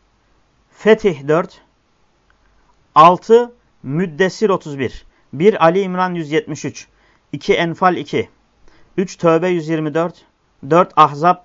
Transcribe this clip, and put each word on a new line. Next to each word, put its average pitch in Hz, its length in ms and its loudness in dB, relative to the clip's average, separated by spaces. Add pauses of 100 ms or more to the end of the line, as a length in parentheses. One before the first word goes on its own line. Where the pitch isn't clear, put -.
(720)
Fetih 196 580 0
dört. 175 320 -2 (1300)
Altı, 220 580 4 (300)
Müddessir 175 680 -2
otuz 156 280 -4
bir. - 260 -8 (280)
Bir, 175 320 2
Ali 175 160 2
İmran 180 340 -4
yüz 156 180 -8
yetmiş 156 320 -6
üç. - 240 -12 (440)
İki, 175 220 -2
Enfal 170 420 0
iki. 123 320 -6 (680)
Üç, 185 200 -6
Tövbe 165 320 0
yüz 165 200 -4
yirmi 156 260 -4
dört. 170 300 -6 (460)
Dört, 180 260 2
Ahzab 151 480 4